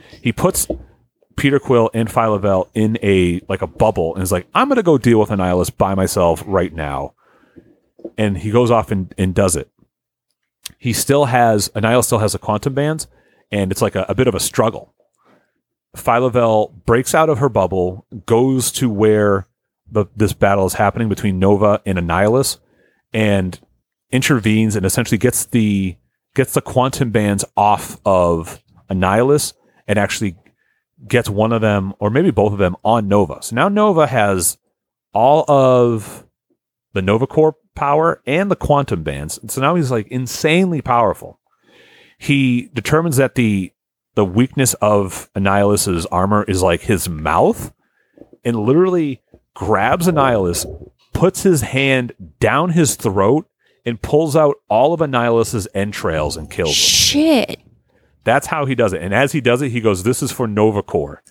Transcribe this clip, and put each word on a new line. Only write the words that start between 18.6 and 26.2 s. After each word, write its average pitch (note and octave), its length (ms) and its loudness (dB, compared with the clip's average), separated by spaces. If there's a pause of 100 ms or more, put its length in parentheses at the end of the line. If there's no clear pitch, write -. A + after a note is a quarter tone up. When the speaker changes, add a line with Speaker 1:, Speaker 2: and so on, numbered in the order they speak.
Speaker 1:
to B2+ 160 -2
where G#2 580 2 (440)
the, G#2 140 0 (100)
this G#2 180 0
battle G2 320 2
is F#2 80 -2
happening A2 360 -2
between G2 280 -2
Nova G2+ 480 2
and F#2 140 -4
Annihilus, G2 580 0 (580)
and G2 440 0 (520)
intervenes A2 640 0
and F#2+ 100 -2
essentially A2 340 -2
gets - 260 0
the, G2+ 500 0 (380)